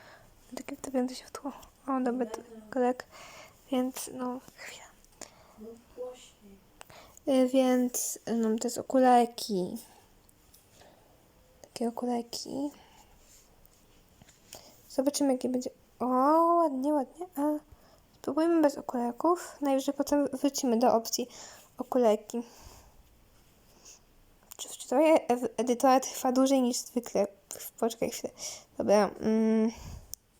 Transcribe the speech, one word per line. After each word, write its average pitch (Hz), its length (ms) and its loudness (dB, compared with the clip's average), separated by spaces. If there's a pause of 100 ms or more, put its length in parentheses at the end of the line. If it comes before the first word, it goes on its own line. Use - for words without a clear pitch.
(560)
Takie 277 200 -12
wtapiające 254 380 -4
się - 120 -16
w - 40 -20
tło. - 220 -12 (340)
O, 269 140 -2
dobra, 254 260 -2
to - 140 -14 (300)
kolorek. 247 360 -2 (640)
Więc, 254 440 -4
no, 254 260 -8 (140)
chwila. - 320 -18 (2500)
Y, 262 200 4
więc, 254 800 2
no, 226 320 0
to 240 80 -4
jest 240 120 -4
okularki. 240 1000 2 (2000)
Takie 233 140 -4
okularki. 247 840 -6 (2250)
Zobaczymy, 277 440 0
jakie 254 160 -2
będzie. 254 220 -4 (280)
O, 233 80 -4 (480)
ładnie, 302 400 2
ładnie. 294 320 -4 (100)
A 277 40 -4 (800)
spróbujmy 320 440 2
bez 285 160 2
okularków. 262 840 -2
Najwyżej 277 340 0
potem 285 380 0
wrócimy 254 460 0
do 233 160 4
opcji 226 340 -2 (500)
okularki. 233 640 0 (2250)
Czy - 120 -14
wczytanie 311 460 4
e-, 247 420 2
edytora 254 440 4
trwa - 320 -2
dłużej 262 300 4
niż 247 140 0
zwykle? - 500 -4 (520)
Poczekaj 233 320 -2
chwilę. - 220 -10 (460)
Dobra. 202 320 4 (100)
Mm. 220 520 2 (680)